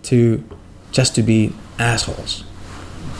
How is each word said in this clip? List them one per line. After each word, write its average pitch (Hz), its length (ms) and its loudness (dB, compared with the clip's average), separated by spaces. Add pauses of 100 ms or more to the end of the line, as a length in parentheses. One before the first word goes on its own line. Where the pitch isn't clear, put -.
to, 117 400 4 (480)
just 127 220 2
to 117 80 4
be 110 320 4 (240)
assholes. - 640 -4 (760)